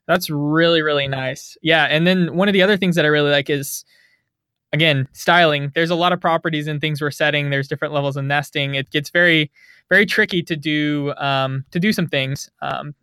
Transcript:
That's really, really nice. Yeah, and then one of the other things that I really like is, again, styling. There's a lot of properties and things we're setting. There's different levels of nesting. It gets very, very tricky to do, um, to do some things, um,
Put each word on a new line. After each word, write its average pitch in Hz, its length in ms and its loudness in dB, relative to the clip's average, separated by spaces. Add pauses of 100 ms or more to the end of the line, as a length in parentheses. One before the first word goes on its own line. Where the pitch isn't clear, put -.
That's 175 220 0
really, 156 540 2
really 143 260 0
nice. 131 540 -8
Yeah, 160 220 4
and 151 220 2
then 180 300 2
one 196 120 2
of 202 40 2
the 190 100 4
other 202 140 4
things 180 200 0
that 151 100 2
I - 20 4
really 147 220 2
like 143 180 0
is, 143 380 -6 (840)
again, 147 420 0
styling. 151 600 2
There's 165 160 0
a 180 40 2
lot 175 180 2
of 180 80 -2
properties 165 480 -2
and 151 120 -4
things 151 200 -2
we're 147 100 -2
setting. 147 380 0
There's 139 180 -2
different 147 280 -6
levels 143 240 -2
of 139 60 -6
nesting. 143 500 -2
It 135 160 -6
gets 147 180 -4
very, 170 420 2 (380)
very 196 160 4
tricky 202 380 0
to 170 120 -6
do, 147 600 -2
um, 135 540 -2
to 180 100 -2
do 214 120 2
some 180 140 -2
things, 135 440 -4 (100)
um, 139 420 -8